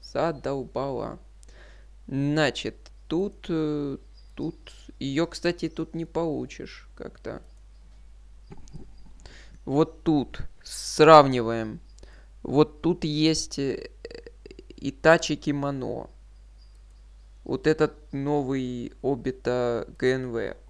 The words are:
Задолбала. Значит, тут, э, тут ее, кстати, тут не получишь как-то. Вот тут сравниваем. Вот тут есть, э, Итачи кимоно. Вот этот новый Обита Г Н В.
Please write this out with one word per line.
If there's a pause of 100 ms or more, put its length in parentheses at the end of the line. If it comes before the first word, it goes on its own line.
Задолбала. (880)
Значит, (320)
тут,
э, (360)
тут (420)
ее,
кстати,
тут
не
получишь
как-то. (2250)
Вот
тут (220)
сравниваем. (600)
Вот
тут
есть,
э, (920)
Итачи
кимоно. (1300)
Вот
этот
новый (100)
Обита (120)
Г
Н
В. (140)